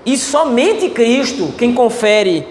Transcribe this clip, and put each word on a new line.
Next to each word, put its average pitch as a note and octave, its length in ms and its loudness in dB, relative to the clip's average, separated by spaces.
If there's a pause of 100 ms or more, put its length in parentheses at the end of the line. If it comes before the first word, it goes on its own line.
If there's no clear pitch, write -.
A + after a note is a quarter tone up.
e C4 120 0
somente D4 720 0
Cristo, A#3+ 640 0
quem A#3+ 160 0
confere G#3+ 800 0